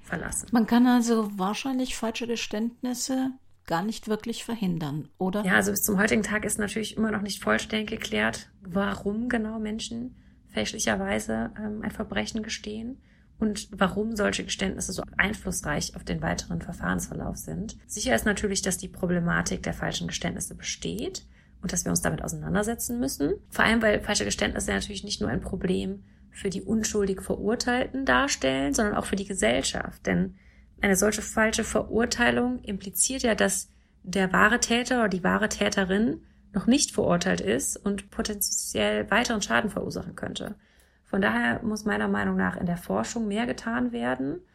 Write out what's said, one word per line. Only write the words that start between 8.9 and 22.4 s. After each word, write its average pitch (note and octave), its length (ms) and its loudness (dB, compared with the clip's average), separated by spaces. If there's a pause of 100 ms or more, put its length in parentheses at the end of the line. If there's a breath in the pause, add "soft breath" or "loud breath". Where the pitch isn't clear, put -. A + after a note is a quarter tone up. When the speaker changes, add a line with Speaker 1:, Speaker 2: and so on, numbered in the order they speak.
Speaker 1:
genau A3+ 280 0
Menschen A3+ 600 -6 (320 loud breath)
fälschlicherweise, A2 1080 -2
ähm, G#3+ 240 -6
ein A3 100 -4
Verbrechen G#3+ 520 -4
gestehen A3+ 580 -8 (380 soft breath)
und G#3 320 -2
warum G3+ 460 0
solche G3 260 0
Geständnisse - 480 -4
so - 100 -4 (140)
einflussreich F3+ 800 -4
auf F3 80 -14
den E3 180 -6
weiteren E3+ 400 -4
Verfahrensverlauf F3 760 -6
sind. F3 400 -10 (100)
Sicher A3+ 260 -2
ist A3 120 2
natürlich, G3+ 380 0
dass F#3 140 0
die F3+ 120 -10
Problematik E3+ 720 0
der E3 100 -2
falschen - 360 -4
Geständnisse E3+ 460 -6
besteht - 720 -6 (360 soft breath)
und F3+ 100 -4
dass F3 140 -2
wir F3 60 0
uns - 100 2
damit D#3 200 0
auseinandersetzen G#3 800 -2